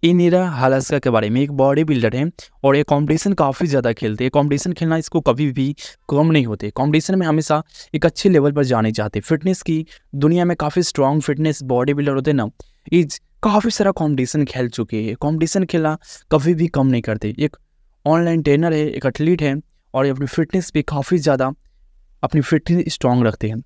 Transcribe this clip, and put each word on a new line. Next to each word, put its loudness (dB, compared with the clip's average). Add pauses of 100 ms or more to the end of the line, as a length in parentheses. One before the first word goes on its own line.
इनिरा 4
हालास्का 0
के 0
बारे 2
में, 0
एक 0
बॉडी 2
बिल्डर 0
है -2 (340)
और 6
ये 2
कॉम्पिटिशन 0
काफ़ी 0
ज़्यादा 0
खेलते -4
हैं। 0
कॉम्पिटिशन 0
खेलना -2
इसको -2
कभी 2
भी -2 (360)
कम 2
नहीं 4
होते। -6
कॉम्पिटिशन 0
में 0
हमेशा 0 (320)
एक 0
अच्छे 2
लेवल 4
पर 0
जाने 0
चाहते। -4
फिटनेस -2
की -4 (320)
दुनिया 2
में 0
काफ़ी -2
स्ट्रॉन्ग 0
फिटनेस -2
बॉडी 0
बिल्डर -2
होते 0
हैं 2
ना, -2 (440)
ये 4 (360)
काफ़ी 2
सारा 0
कॉम्पिटिशन 0
खेल -4
चुके -4
हैं। -4
कॉम्पिटिशन -2
खेलना -2 (360)
कभी 2
भी 0
कम 0
नहीं 2
करते। -4
एक -2 (500)
ऑनलाइन 2
ट्रेनर 2
है, 0
एक -4
एथलीट 0
है -2 (380)
और 0
ये 0
अपनी -4
फिटनेस -2
पे -2
काफ़ी -2
ज़्यादा 0 (680)
अपनी 2
फिटनेस 0
स्ट्रॉन्ग 2
रखते -2
हैं। -6